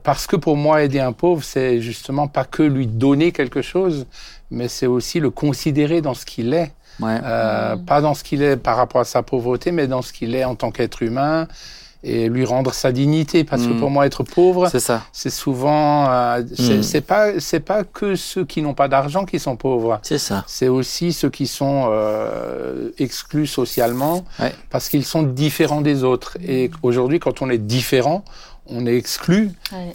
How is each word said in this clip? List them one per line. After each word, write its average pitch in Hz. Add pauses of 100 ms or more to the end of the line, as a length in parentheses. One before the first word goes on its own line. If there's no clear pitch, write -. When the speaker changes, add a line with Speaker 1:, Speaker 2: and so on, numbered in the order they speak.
Speaker 1:
parce -
que 202
pour 151
moi, 151
aider 139
un 127
pauvre, 170
c'est 127
justement 135
pas 135
que -
lui 135
donner 139
quelque 135
chose, 165 (440)
mais 120
c'est -
aussi 123
le 147
considérer 147
dans 139
ce -
qu'il 120
est. 165 (260)
Speaker 2:
Ouais. 113
Speaker 1:
Euh, 110
Speaker 3:
Mm. -
Speaker 1:
pas 143
dans 147
ce -
qu'il 143
est 143
par 120
rapport 123
à -
sa 120
pauvreté, 123
mais 160
dans 127
ce -
qu'il 117
est 131
en 127
tant 117
qu'être 117
humain, 123 (560)
et 113
lui 123
rendre 127
sa 135
dignité, 151
parce 123
que 120
Speaker 2:
Mm. 117
Speaker 1:
pour 135
moi, 139
être -
pauvre, 180
Speaker 2:
C'est 127
ça. 113 (100)
Speaker 1:
c'est -
souvent, 147
euh, 123 (140)
c'est, 120
Speaker 4:
Mm. 107
Speaker 1:
c'est 151
pas, 208
c'est 160
pas 196
que 202
ceux -
qui -
n'ont 147
pas 139
d'argent 143
qui 175
sont 131
pauvres. 117
Speaker 4:
C'est -
ça. 98
Speaker 1:
C'est -
aussi 131
ceux 147
qui 135
sont, 139
euh, 110
exclus 147
socialement, 131 (140)
Speaker 2:
Ouais. - (160)
Speaker 1:
parce -
qu'ils 143
sont 160
différents 147
des 143
autres. 127
Et 131
Speaker 3:
Mm. - (100)
Speaker 1:
aujourd'hui, 127
quand 131
on 131
est 120
différent, 127 (420)
on 120
est 120
exclu. 196 (220)
Speaker 3:
Ouais. 180